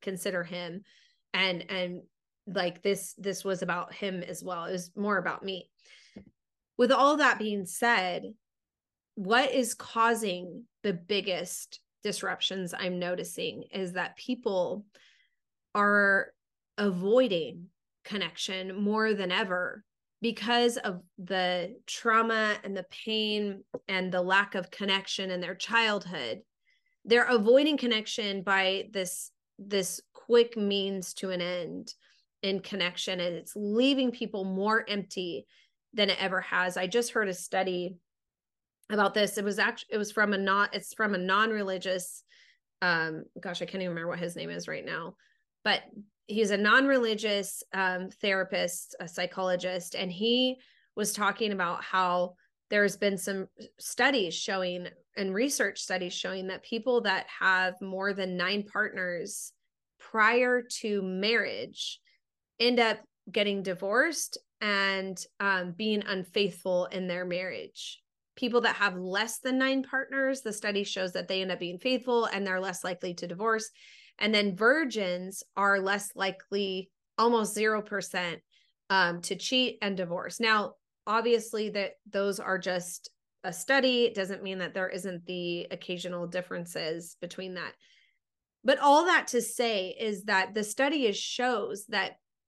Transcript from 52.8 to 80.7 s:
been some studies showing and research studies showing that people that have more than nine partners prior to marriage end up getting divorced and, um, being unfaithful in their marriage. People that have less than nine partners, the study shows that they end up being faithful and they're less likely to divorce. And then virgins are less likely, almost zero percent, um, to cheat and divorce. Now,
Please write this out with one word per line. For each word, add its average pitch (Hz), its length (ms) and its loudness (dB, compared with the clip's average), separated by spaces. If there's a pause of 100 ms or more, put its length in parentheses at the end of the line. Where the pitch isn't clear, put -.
been 202 220 2
some 190 280 -4 (320)
studies 240 560 0
showing 180 520 -4 (300)
and 190 180 -2
research 226 460 0
studies 180 320 -4
showing 185 360 -6
that 185 140 -8
people 240 380 0
that 190 260 0 (140)
have 185 400 4
more 190 320 -2
than 185 240 -2
nine 190 260 0
partners 190 880 -4 (460)
prior 240 640 4 (180)
to 208 220 0
marriage 185 960 -2 (600)
end 240 180 4
up 220 200 4 (320)
getting 202 320 2
divorced 202 760 0 (220)
and, 196 640 0 (160)
um, 185 360 2
being 214 300 0
unfaithful 185 800 0
in 185 200 -4
their 180 180 -2
marriage. 175 760 -8 (360)
People 240 240 2
that 214 160 2
have 202 200 0
less 190 420 -4
than 262 200 0
nine 269 240 2
partners, 269 600 -2
the 214 100 -6
study 208 320 -2
shows 185 280 -4
that 180 140 -4
they 190 140 -2
end 185 100 -2
up 180 80 -2
being 175 200 -6
faithful 240 480 2
and 196 200 -2
they're 185 140 0
less 185 240 -6
likely 180 300 -4
to 175 120 -8
divorce. 220 440 -2 (500)
And 214 140 2
then 202 220 2
virgins 208 880 2 (120)
are 196 240 4
less 202 360 -2
likely, 190 760 -2 (260)
almost 220 380 4
zero 214 280 2
percent, 180 580 -4 (500)
um, 175 320 4
to 185 140 -4
cheat 254 440 0
and 196 160 -2
divorce. 180 440 -6
Now, 220 340 2 (320)